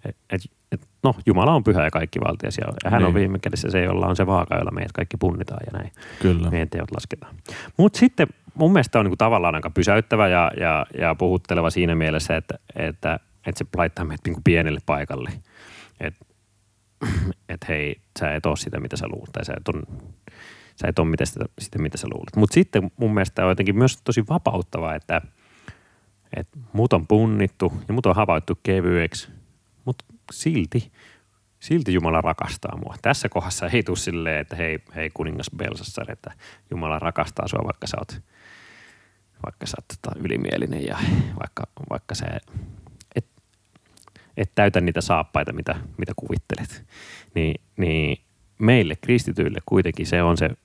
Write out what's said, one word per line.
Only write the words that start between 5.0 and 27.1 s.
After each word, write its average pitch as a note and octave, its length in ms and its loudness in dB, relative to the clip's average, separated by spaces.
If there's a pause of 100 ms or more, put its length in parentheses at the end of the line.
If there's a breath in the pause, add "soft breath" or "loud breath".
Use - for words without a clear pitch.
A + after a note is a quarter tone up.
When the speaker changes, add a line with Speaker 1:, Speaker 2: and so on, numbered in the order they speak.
Speaker 1:
punnitaan - 480 -2
ja - 140 -8
näin. F2+ 120 -10 (300 loud breath)
Speaker 2:
Kyllä. E2+ 280 4
Speaker 1:
Meidän E2 200 0
teot E2+ 220 -6
lasketaan. - 440 -12 (420 loud breath)
Mut G3+ 180 6
sitten A#3 320 6 (260)
mun D#3+ 200 6
mielestä C#3 260 4
on, G#2 60 4
niinku, F#2 120 0
tavallaan F#2+ 380 4
aika D#2 140 -4
pysäyttävä G#2 580 4
ja, F2 320 4
ja, D#2 260 2 (120)
ja D#2+ 180 2
puhutteleva F2 540 2
siinä E2+ 260 2
mielessä, D#2+ 400 0
että, - 200 -6 (200)
että, D#2+ 440 -4 (280)
että E2+ 120 -6
se - 60 -4 (120)
laittaa E2+ 280 -2
meidät, D2+ 200 -8
niinku, D#2+ 180 -4
pienelle D#2 420 4
paikalle. C#2+ 440 -4 (680 loud breath)
Et, D#2+ 160 -8 (840)
<clears throat> F#2+ 480 -4
et - 180 -10
hei, D2+ 340 -4 (180)
sä D2+ 160 -2
et D#2 100 -4
oo D#2 100 2
sitä, - 240 -6
mitä - 180 -8
sä - 100 -6
luulet, - 260 -12
tai - 120 -6
sä - 120 -8
et - 100 -10
on, D#2+ 160 -4 (920 loud breath)
sä - 120 -6
et E2+ 120 -2
oo E2 60 4
mitä D#2+ 200 0
sitä, - 200 -6 (140)
sitä, - 200 -8
mitä - 180 -4
sä - 160 -10
luulet. - 220 -10
Mut G#2+ 160 4
sitten G#2+ 460 2
mun A2+ 160 2
mielestä F#2+ 300 0
on F#2 80 4
jotenkin F#2+ 260 2
myös B2+ 260 4
tosi A2+ 260 0
vapauttavaa, E2+ 680 -2
että, D#2+ 260 -2 (1160 loud breath)
et F2+ 100 -6 (260)
mut A2 200 2
on E2+ 140 2
punnittu G#2 680 4 (140)